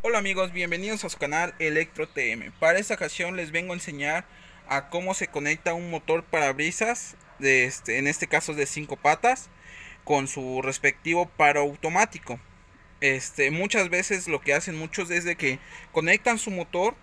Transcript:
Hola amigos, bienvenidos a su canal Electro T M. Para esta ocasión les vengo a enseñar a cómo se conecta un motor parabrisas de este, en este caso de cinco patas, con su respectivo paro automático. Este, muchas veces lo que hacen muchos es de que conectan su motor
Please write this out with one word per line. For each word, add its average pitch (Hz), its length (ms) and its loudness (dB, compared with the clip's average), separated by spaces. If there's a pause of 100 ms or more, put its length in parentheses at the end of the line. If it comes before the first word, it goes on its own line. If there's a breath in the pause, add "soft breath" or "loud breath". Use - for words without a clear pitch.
(140)
Hola 220 60 4
amigos, 190 320 -2
bienvenidos 180 520 -4
a 185 40 -6
su - 100 -10
canal 156 400 -2
Electro 156 500 -2
T 127 220 -2
M. 110 300 -8
Para 165 180 6
esta 208 160 -2
ocasión 175 400 -4
les 170 160 -6
vengo 175 220 -4
a 190 40 -6
enseñar 156 480 -4 (440 loud breath)
a 139 200 -2
cómo 180 240 -2
se 190 140 -2
conecta 156 480 -2
un 175 160 -6
motor 165 320 0
parabrisas 156 960 0 (240)
de 135 240 6
este, 123 340 -2
en 135 80 0
este 151 220 -2
caso 156 260 0
de 147 120 0
cinco 151 280 -6
patas, 165 540 2 (560 loud breath)
con 135 240 2
su 127 340 -4
respectivo 151 640 0
paro 147 360 4
automático. 160 760 0 (600)
Este, 135 500 2
muchas 185 400 0
veces 180 380 0
lo 147 120 0
que 143 140 2
hacen 165 220 -2
muchos 160 340 -6
es 175 140 0
de 170 100 -2
que 135 240 -2 (320 loud breath)
conectan 190 480 2
su 208 140 -6
motor 185 500 -2